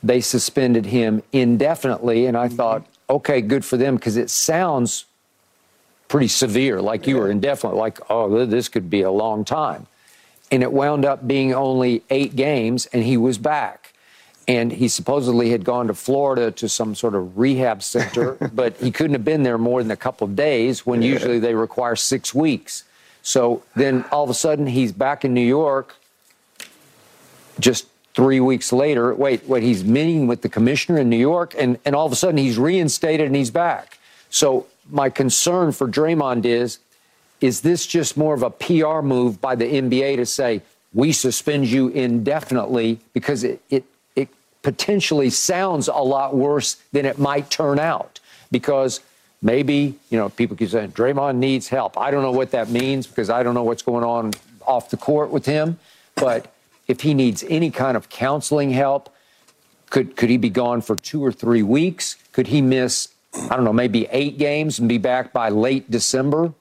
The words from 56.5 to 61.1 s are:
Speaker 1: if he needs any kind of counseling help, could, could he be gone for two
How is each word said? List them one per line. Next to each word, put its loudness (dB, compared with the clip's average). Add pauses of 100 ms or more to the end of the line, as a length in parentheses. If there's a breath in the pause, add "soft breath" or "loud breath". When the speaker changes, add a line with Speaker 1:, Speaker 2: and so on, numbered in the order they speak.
Speaker 1:
if -2
he 2
needs 2
any 0
kind -2
of -10
counseling -2
help, 0 (800 soft breath)
could, 0
could 2
he 4
be 0
gone -2
for -2
two -6